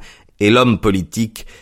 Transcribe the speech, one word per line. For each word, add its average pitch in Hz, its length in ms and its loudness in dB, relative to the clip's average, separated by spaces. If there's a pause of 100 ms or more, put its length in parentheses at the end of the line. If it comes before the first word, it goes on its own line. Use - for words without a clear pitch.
(400)
et 104 120 2
l'homme 123 280 2
politique 107 680 -4 (140)